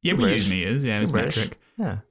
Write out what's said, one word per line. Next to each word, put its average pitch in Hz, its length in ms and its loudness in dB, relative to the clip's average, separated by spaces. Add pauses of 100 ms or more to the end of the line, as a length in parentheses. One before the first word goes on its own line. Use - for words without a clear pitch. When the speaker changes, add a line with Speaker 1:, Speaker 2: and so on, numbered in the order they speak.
Speaker 1:
You're 180 160 2
Speaker 2:
we 240 60 4
Speaker 1:
British. 110 180 4
Speaker 2:
use 95 80 0
meters. 95 360 0
Yeah, 113 100 0
Speaker 1:
You're 107 80 0
Speaker 2:
it's - 100 0
Speaker 1:
British. 113 240 0
Speaker 2:
metric. - 220 -6 (180)
Speaker 1:
Yeah. 139 200 -4 (140)